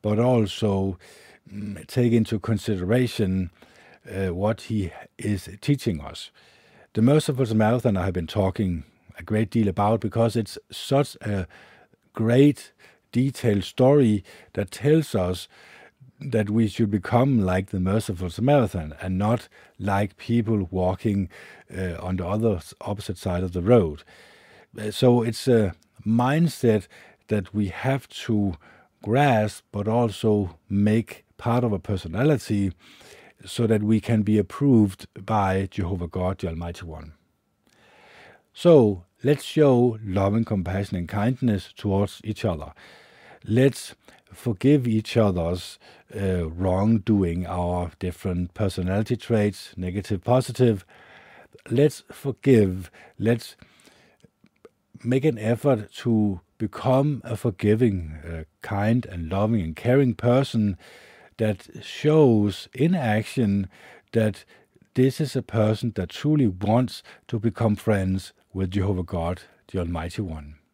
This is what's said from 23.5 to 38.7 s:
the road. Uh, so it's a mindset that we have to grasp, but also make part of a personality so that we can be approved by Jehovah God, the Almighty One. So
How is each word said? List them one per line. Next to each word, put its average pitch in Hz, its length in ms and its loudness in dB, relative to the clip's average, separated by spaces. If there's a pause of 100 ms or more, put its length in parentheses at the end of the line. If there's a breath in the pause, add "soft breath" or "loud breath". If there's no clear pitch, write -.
the 90 80 -4
road. 90 420 2 (760 loud breath)
Uh, 107 140 -8
so 120 320 4
it's 117 240 -4
a 110 260 2 (320)
mindset 120 840 2 (400 loud breath)
that 98 260 -4
we 101 140 -2
have 131 420 -4
to 101 460 -2 (460 soft breath)
grasp, 113 680 0
but 104 160 -6
also 107 720 0 (100)
make 107 560 0 (140)
part 120 260 -2
of 113 80 -2
a 98 80 -4
personality 101 960 -2 (720 loud breath)
so 117 200 -4
that 107 160 2
we 107 200 2
can 110 220 0
be 107 140 2
approved 107 680 2 (180)
by 98 460 0
Jehovah 90 360 -4
God, 92 320 -4
the 90 100 -6
Almighty 85 360 -10
One. 76 280 -16 (1400 soft breath)
So 113 520 6 (180)